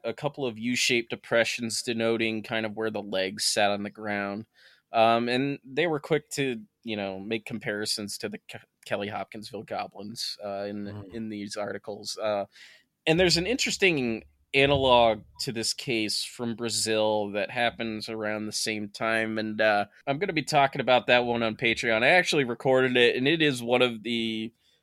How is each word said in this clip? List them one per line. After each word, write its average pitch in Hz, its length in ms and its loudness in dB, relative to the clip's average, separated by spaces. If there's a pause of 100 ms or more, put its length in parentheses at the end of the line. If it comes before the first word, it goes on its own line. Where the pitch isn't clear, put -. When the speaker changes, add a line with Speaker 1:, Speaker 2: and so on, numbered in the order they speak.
Speaker 1:
a 117 80 -4
couple 147 320 -6
of 110 140 -4
U-shaped 120 500 0
depressions 117 760 0
denoting 113 600 0
kind 110 240 -4
of 104 100 -8
where 110 140 -2
the 104 120 -6
legs 98 440 -2
sat 104 240 4
on 101 120 -2
the 104 60 -6
ground. 104 560 -6 (480)
Um, 117 380 4
and 139 340 -2
they 135 220 -2
were 151 140 0
quick - 320 -2
to, 131 280 -2 (240)
you 110 120 -6
know, 98 220 -4
make 107 280 -6
comparisons 107 720 -6
to 110 100 -6
the 104 80 -10
Ke-, - 300 -18 (180)
Kelly 101 240 -4
Hopkinsville 104 540 -10
goblins, 101 800 -10
uh, 101 240 -6
in, 104 160 -8
Speaker 2:
Mm. 101 300 -12
Speaker 1:
in 113 160 -8
these 101 260 -8
articles. 104 640 -8
Uh, 104 260 0 (640)
and 160 120 4
there's 180 200 4
an 180 80 0
interesting 160 800 0 (280)
analog 131 720 6 (180)
to 120 120 -4
this 110 200 -2
case 110 520 -2
from 117 300 -6
Brazil 107 760 0
that 98 200 -2
happens 113 600 -2
around 107 360 -4
the 104 60 -8
same 107 380 -4
time. 113 480 0
And, 107 240 -2
uh, 104 240 4 (200)
I'm 139 120 -2
gonna 190 160 -4
be 151 80 -2
talking 139 400 2
about 123 240 4
that 123 180 4
one 120 180 0
on 110 140 -2
Patreon. 113 460 0
I 131 60 6
actually 165 360 4
recorded 127 540 2
it, 120 180 6
and 127 100 0
it 160 140 2
is 135 220 2
one 123 180 2
of 120 220 0
the, 113 500 -4 (300)